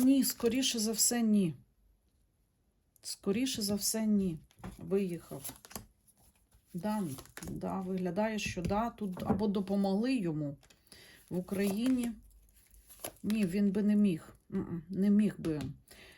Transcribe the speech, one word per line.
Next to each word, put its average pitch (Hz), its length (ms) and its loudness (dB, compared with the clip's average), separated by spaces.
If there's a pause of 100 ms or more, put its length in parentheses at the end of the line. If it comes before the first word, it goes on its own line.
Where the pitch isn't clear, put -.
Ні, 269 180 6
скоріше 240 560 0
за 214 120 0
все, 233 300 2
ні. 202 320 4 (1500)
Скоріше 226 560 -2
за 202 140 0
все, 220 300 -2
ні. 196 340 2 (380)
Виїхав. 170 760 -4 (1200)
Да, 208 300 -4 (460)
да, 185 320 -6
виглядає, 190 580 -2
що - 220 -4
да, 202 280 -2
тут 208 360 -8
або 214 220 0
допомогли 202 680 0
йому 151 420 -4 (720)
в 165 80 -4
Україні. 214 760 0 (1120)
Ні, 208 220 2
він 202 260 2
би 202 120 2
не 208 120 4
міг. 202 420 2 (160)
М-м, 170 360 -4
не 190 200 2
міг 208 280 4
би. 151 240 -2 (560)